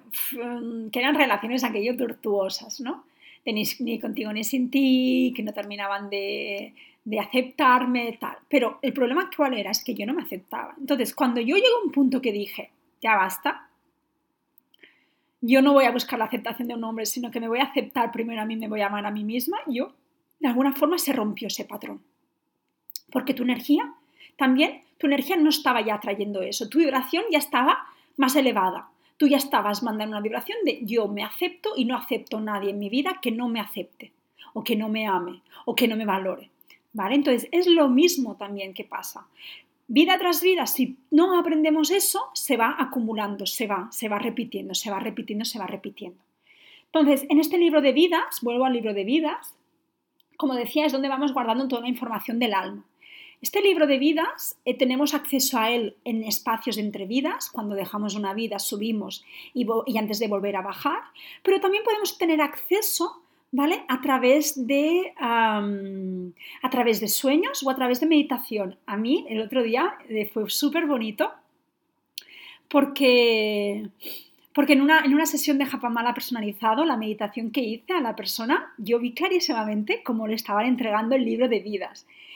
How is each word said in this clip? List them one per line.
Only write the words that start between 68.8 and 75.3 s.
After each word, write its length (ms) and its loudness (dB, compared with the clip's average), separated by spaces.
A 100 -6
mí, 320 0
el 140 -4
otro 200 0
día, 340 0
eh, 180 -4
fue 240 -4
súper 360 0
bonito 440 -2
porque, 1200 2
porque 180 4
en 100 6
una, 220 6
en 100 4
una 120 4
sesión 320 0